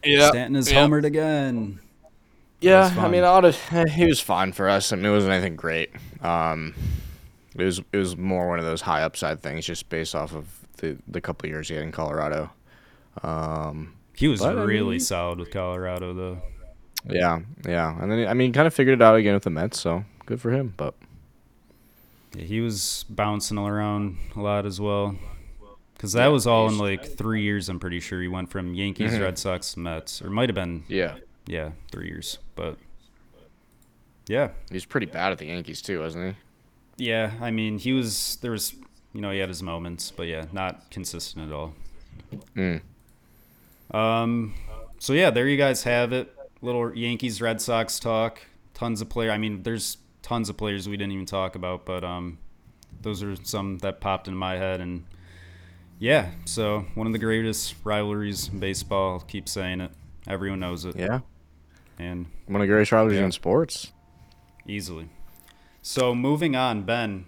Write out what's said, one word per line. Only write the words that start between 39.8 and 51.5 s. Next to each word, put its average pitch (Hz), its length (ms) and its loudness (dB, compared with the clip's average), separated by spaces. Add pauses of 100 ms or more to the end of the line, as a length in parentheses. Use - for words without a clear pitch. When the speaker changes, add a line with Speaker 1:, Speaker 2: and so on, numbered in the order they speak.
Speaker 2:
but - 160 -10
yeah, 80 260 -6
not 95 380 -8
consistent 82 600 -10
at 76 40 -10
all. 78 220 -10 (800)
Speaker 1:
Mm. 90 260 -2 (1120)
Speaker 2:
Um, 113 640 0 (440)
so - 140 -2
yeah, 170 160 6
there 123 180 2
you 143 100 2
guys 139 260 2
have 120 300 2
it. 127 200 -4 (280)
Little 120 340 -2
Yankees, 117 460 -4
Red 113 200 0
Sox 113 380 -2
talk. 113 420 0 (320)
Tons 113 280 -4
of 110 80 -8
player-, 113 220 -2
I 107 60 0
mean, 107 260 -4
there's 113 340 -4 (240)
tons 113 280 -4
of - 80 -8
players 101 320 -4
we 101 80 -6
didn't 101 160 -4
even 95 120 -6
talk 95 300 -4